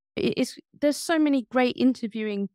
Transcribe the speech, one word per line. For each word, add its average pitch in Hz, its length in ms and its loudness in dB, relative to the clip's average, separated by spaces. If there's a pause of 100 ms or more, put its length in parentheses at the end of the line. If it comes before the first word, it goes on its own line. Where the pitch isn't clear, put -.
(160)
it - 220 -2
is, - 220 -4 (200)
there's 285 180 2
so 330 200 -2
many 285 340 2
great 247 260 2
interviewing 214 760 -2